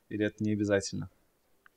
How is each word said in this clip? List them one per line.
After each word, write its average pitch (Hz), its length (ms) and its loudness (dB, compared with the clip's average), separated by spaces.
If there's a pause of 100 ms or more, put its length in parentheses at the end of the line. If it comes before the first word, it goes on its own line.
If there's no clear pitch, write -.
или 107 180 -2
это - 180 -4
не 107 80 2
обязательно? 101 580 0 (680)